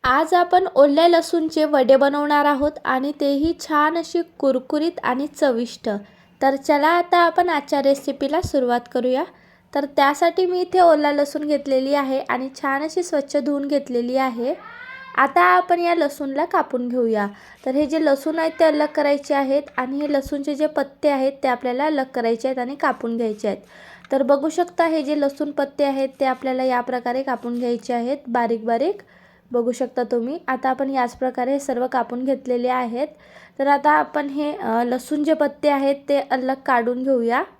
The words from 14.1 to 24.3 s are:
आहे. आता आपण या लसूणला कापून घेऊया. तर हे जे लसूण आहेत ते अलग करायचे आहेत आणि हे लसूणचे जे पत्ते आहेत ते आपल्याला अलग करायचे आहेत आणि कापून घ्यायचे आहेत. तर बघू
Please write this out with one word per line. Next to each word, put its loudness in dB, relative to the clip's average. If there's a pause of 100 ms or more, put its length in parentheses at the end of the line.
आहे. -2 (640)
आता 4
आपण 4
या 2
लसूणला -2
कापून -2
घेऊया. 0 (380)
तर -2
हे 0
जे -2
लसूण 0
आहेत -2
ते 6
अलग 4
करायचे 0
आहेत 0 (140)
आणि -4
हे -2
लसूणचे -2
जे 0
पत्ते -2
आहेत 2 (100)
ते 0
आपल्याला -2
अलग 0 (100)
करायचे -2
आहेत -4
आणि -6
कापून -2
घ्यायचे -4
आहेत. -4 (540)
तर 2
बघू 2